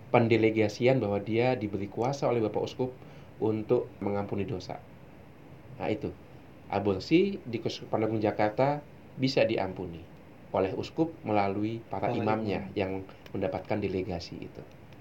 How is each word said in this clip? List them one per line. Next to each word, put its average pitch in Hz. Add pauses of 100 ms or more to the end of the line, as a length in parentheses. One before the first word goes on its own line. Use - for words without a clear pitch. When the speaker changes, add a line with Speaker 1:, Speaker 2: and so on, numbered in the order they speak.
(100)
Speaker 1:
pendelegasian 113
bahwa 101
dia 113
diberi 101
kuasa 131
oleh 120
Bapak 104
Uskup 127 (480)
untuk 110 (140)
mengampuni 101
dosa. 92 (960)
Nah, 92
itu. 107 (560)
Aborsi 104
di 113
Keuskupan -
Agung 110
Jakarta 110 (340)
bisa 131
diampuni 92 (480)
oleh 95
uskup 160
melalui 104
para 101
Speaker 2:
Para -
Speaker 1:
imamnya 104
Speaker 2:
imam. -
Speaker 1:
yang 95 (380)
mendapatkan 95
delegasi 92
itu. - (380)